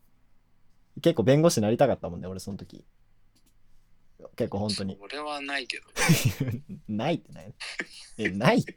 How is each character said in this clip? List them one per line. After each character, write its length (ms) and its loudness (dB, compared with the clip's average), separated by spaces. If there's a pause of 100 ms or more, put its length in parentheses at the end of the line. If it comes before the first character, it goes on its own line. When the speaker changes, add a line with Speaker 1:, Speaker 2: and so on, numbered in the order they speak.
(1040)
Speaker 1:
結 140 6
構 80 2
弁 180 6
護 80 8
士 100 2
に 40 2
な 60 4
り 60 4
た 100 6
か 80 2
っ 60 -4
た 80 -6
も 80 -8
ん 40 -10
ね、 80 -10
俺 120 -8
そ 120 -10
の 40 -8
時。 280 -18 (1500)
結 140 -2
構 80 -2
本 160 -2
当 100 -4
に。 160 -6
Speaker 2:
そ 60 -16
れ 120 -10
は 220 -6
な 180 -6
い 80 -6
け 140 -8
ど。 60 -20 (540)
Speaker 1:
<laughs> 480 -6
な 220 -2
い 40 0
っ 60 -4
て 120 -20
な 100 -18
い？ 120 -18 (640)
え、 120 -2
な 220 2
い 60 4
っ 60 2
て 120 -12